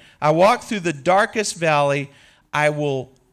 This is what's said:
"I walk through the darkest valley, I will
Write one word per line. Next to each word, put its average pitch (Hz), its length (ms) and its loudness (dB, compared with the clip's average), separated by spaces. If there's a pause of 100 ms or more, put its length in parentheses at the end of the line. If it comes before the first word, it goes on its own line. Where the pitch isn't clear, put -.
(220)
"I 151 80 2
walk 202 320 4
through 208 180 -6
the 170 120 -4
darkest 196 640 -2
valley, 143 540 0 (420)
I 151 180 2
will 143 400 -4 (220)